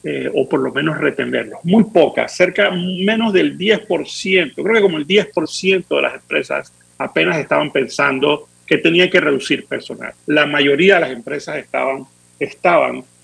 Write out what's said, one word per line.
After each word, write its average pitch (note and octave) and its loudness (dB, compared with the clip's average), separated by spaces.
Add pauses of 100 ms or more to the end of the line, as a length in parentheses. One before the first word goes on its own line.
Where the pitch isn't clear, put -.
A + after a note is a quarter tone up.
eh, C3+ -4
o - 0
por C#3 0
lo B2+ -4
menos D3+ -2
retenerlos. B2+ -4
Muy G3 4
pocas, - 2
cerca, F#3 2
menos F#3+ -2
del D3+ 2
diez F#3+ 0
por E3 -4
ciento, F3+ -2
creo A3 2
que G#3+ 4
como F3+ 2
el D3 -4
diez F#3+ 2
por D#3+ -4
ciento F#3 -2
de C#3 0
las C3 -2
empresas - -6 (240)
apenas E3 -2
estaban D3 0
pensando C#3 0 (180)
que D#3 2
tenían E3+ 2
que F#3 4
reducir D3 -2
personal. - -10 (120)
La D3 2
mayoría C#3+ 4
de E3+ 2
las C3+ -2
empresas C#3+ -10
estaban, C3+ -6 (340)
estaban C3+ 0 (200)